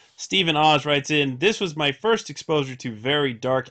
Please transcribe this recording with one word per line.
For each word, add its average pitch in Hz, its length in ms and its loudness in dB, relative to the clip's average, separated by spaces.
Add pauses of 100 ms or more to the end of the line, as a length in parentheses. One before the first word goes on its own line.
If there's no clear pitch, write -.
(160)
Stephen 170 400 0
Oz 151 300 4
writes 143 240 0
in, 143 280 2
"This 196 220 0
was 165 160 -4
my 143 160 0
first 214 380 -2
exposure 143 460 -2
to 123 180 -8
very 135 400 -2
dark 127 360 -2